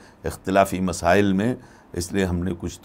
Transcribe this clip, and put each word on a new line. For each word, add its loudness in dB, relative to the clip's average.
इख्तिलाफी 0
मसाइल 2
में, 0
इसलिए -2
हमने -2
कुछ -8